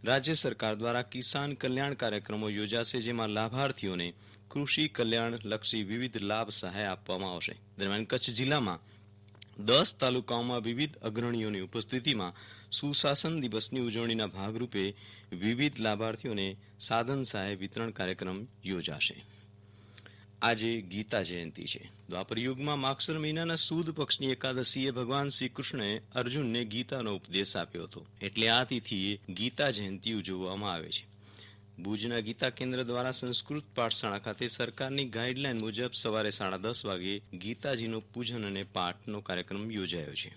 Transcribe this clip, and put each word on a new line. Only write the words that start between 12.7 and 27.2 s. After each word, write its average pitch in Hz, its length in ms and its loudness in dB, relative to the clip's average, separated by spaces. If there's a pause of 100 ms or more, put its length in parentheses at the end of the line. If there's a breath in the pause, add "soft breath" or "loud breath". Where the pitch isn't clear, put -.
સુશાસન 147 720 2
દિવસની 113 380 0
ઉજવણીના 117 460 0
ભાગરૂપે 104 580 -2 (480 loud breath)
વિવિધ 117 480 2
લાભાર્થીઓને 107 680 0 (320 loud breath)
સાધન 120 440 2
સહાય 101 320 -2
વિતરણ 107 360 -4
કાર્યક્રમ 92 480 -2 (260)
યોજાશે. 82 520 -2 (1200 loud breath)
આજે 113 400 4
ગીતા 101 400 -2
જયંતિ 85 440 -4
છે. - 160 -2 (280)
દ્વાપર 95 300 -2
યુગમાં 135 400 0
માગશર 135 400 0
મહિનાના 160 360 0
સુદ 160 340 0
પક્ષની 139 420 0
એકાદશીએ 131 600 2
ભગવાન 127 380 0
શ્રી 131 200 0
કૃષ્ણએ 110 520 -2 (140)
અર્જુનને 123 500 2
ગીતાનો 117 500 -2
ઉપદેશ 95 400 0